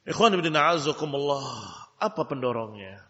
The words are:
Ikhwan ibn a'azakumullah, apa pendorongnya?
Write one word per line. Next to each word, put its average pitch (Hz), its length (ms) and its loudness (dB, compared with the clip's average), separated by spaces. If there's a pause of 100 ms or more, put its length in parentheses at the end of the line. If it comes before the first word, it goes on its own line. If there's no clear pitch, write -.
Ikhwan 190 320 4
ibn 170 160 2
a'azakumullah, 147 960 2 (560)
apa 208 240 -2
pendorongnya? 110 840 -6